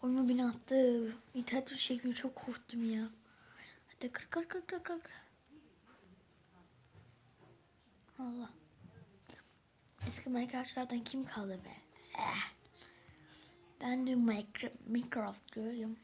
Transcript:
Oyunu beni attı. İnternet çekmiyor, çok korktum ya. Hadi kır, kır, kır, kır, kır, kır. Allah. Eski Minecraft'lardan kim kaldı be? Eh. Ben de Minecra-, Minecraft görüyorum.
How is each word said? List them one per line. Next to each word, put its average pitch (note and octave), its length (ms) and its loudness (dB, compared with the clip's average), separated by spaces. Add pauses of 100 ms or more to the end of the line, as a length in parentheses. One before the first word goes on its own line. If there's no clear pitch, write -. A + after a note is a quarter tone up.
Oyunu B3+ 260 4
beni B3 180 6
attı. A#3+ 640 6 (220)
İnternet C4 440 -2
çekmiyor, B3 380 0
çok B3+ 200 -4
korktum A#3 580 -2
ya. A3 140 0 (800)
Hadi B3 240 -8
kır, - 180 -8
kır, E4+ 180 -2
kır, F4+ 180 -6
kır, F4+ 160 -6
kır, E4+ 180 -6
kır. - 120 -18 (3000)
Allah. A#3+ 320 -6 (1600)
Eski - 240 -4
Minecraft'lardan B3 760 -2
kim C4+ 200 -4
kaldı G3 400 -6
be? - 120 -14 (420)
Eh. - 340 -2 (1300)
Ben B3+ 260 2
de B3+ 80 4
Minecra-, A3+ 580 2 (140)
Minecraft A3+ 680 -2
görüyorum. A3+ 520 -4